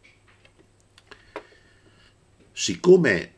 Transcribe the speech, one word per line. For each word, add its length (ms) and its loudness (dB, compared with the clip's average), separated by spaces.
Siccome 880 0